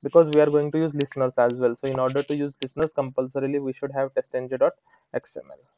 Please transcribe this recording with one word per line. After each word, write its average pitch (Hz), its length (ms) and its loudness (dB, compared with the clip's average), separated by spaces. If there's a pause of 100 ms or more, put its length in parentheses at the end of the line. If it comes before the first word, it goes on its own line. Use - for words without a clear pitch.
because 156 320 6
we 151 60 8
are 151 100 4
going 147 220 2
to 156 60 0
use 160 140 0
listeners 139 460 -2
as 123 160 4
well. 123 220 0
So 135 120 -6
in 131 120 -2
order 131 240 0
to 147 120 -4
use 143 260 -6
listeners, 151 300 -4
compulsorily 135 680 -4
we 135 120 -6
should 139 200 -10
have 135 220 -4
test - 200 -6
N 127 140 -6
G 131 80 -6
dot 139 160 2 (420)
X - 220 -8
M - 120 -16
L. - 80 -20 (220)